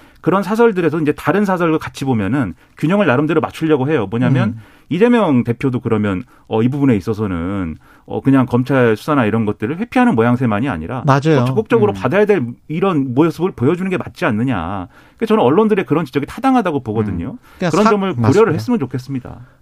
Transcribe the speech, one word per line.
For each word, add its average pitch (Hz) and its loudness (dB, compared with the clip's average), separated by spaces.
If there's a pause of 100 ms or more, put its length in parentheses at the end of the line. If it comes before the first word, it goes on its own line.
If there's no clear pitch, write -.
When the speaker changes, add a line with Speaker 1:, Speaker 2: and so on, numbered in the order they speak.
(220)
Speaker 1:
그런 185 0
사설들에서 180 2
이제 147 0
다른 165 -2
사설과 170 0
같이 - -8
보면은 113 -2 (240)
균형을 190 0
나름대로 151 2
맞추려고 143 0
해요. 123 0
뭐냐면 123 2
Speaker 2:
음. 110 -8 (300)
Speaker 1:
이재명 180 4
대표도 123 -2
그러면 104 -2 (240)
어, 110 0
이 123 2
부분에 139 2
있어서는 95 -4 (320)
어, 107 -6
그냥 135 2
검찰 123 2
수사나 143 0
이런 107 0
것들을 110 -4
회피하는 240 0
모양새만이 117 0
아니라 95 -8
Speaker 2:
맞아요. 143 2
Speaker 1:
더 123 2
적극적으로 135 0
Speaker 3:
음. - -8
Speaker 1:
받아야 180 0
될 190 2 (240)
이런 156 -2
모습을 160 0
보여주는 175 -2
게 185 -2
맞지 - -6
않느냐. 104 -2 (300)
그러니까 226 -4
저는 214 2
언론들의 190 2
그런 156 -2
지적이 143 -4
타당하다고 226 0
보거든요. 104 -4
Speaker 2:
음. 247 -14 (200)
그러니까 175 -2
Speaker 1:
그런 180 2
Speaker 2:
사-, 220 4
Speaker 1:
점을 196 0
고려를 120 -4 (100)
Speaker 2:
맞습니다. 202 4
Speaker 1:
했으면 196 -2
좋겠습니다. 131 -8 (220)